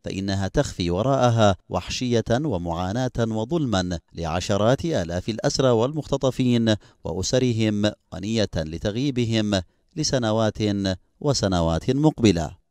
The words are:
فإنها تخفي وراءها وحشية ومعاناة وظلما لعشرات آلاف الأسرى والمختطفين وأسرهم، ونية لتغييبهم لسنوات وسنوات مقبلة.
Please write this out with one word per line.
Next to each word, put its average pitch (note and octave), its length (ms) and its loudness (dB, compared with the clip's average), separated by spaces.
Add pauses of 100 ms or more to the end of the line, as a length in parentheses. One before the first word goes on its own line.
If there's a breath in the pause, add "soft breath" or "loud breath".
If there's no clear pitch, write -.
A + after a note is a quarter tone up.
فإنها G2 440 -4
تخفي F#2 440 -2
وراءها A2+ 640 4 (140)
وحشية A2+ 600 -2
ومعاناة G2+ 880 -2
وظلما A2 800 -2 (140)
لعشرات G2 720 0
آلاف F#2 440 -2
الأسرى C3 400 0
والمختطفين B2 1040 2 (280 soft breath)
وأسرهم، G#2+ 880 0 (220)
ونية G2+ 420 -2
لتغييبهم G#2+ 1040 -2 (340)
لسنوات A2+ 600 0 (640)
وسنوات F2+ 680 0
مقبلة. A#2 680 2 (100)